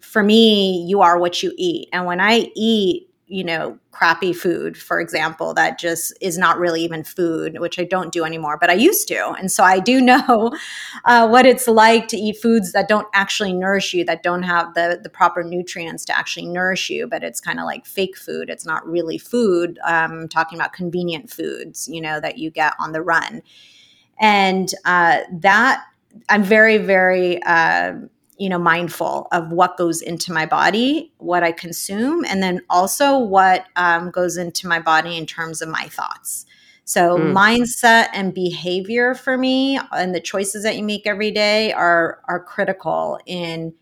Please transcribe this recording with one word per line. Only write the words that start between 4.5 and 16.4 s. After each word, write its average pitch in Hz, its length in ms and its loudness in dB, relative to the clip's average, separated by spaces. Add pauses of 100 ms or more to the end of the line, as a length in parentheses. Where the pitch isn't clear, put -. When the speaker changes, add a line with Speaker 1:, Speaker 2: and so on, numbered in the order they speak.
Speaker 1:
for 170 240 -4
example, 165 540 -4
that 165 240 2
just 165 420 -6
is 175 160 -4
not 170 220 2
really 170 240 0
even 165 200 -6
food, 160 560 -4
which 170 200 -6
I 180 60 -2
don't 175 280 -4
do 170 100 -4
anymore, 160 380 -6
but 175 80 2
I 175 60 6
used 277 340 2
to. 104 220 -4
And 185 200 -8
so 208 140 4
I 190 160 6
do 254 200 2
<laughs> - 20 4
know, 247 500 4 (520)
uh, 233 240 6
what 254 180 8
it's 247 200 4
like 226 420 6
to 233 80 -4
eat 208 200 -4
foods 226 360 2
that 196 140 0
don't 214 280 0
actually 196 400 0
nourish 190 400 -2
you, 170 100 0
that 165 180 -4
don't 180 200 -2
have 170 320 -2
the, 170 280 0
the 175 60 -16
proper 175 340 0
nutrients 170 600 -8
to - 120 -4
actually 170 300 -6